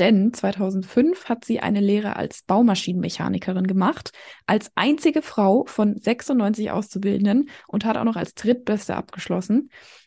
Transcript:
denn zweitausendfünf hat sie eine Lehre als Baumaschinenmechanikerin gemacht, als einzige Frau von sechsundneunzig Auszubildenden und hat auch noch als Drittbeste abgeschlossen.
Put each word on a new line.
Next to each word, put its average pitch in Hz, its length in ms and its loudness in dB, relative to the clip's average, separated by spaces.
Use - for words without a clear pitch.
denn 208 340 4
zweitausendfünf 196 920 0
hat 233 180 -4
sie - 160 -2
eine 208 200 0
Lehre 202 360 0
als - 260 -8
Baumaschinenmechanikerin 185 1300 0
gemacht, 190 420 0
als 214 280 0
einzige 294 480 2
Frau 208 440 2
von 208 320 0
sechsundneunzig 214 760 -2
Auszubildenden 202 760 0
und 208 160 -4
hat 220 120 0
auch - 80 -4
noch 226 120 0
als - 180 -6
Drittbeste 214 640 -2
abgeschlossen. 185 760 -4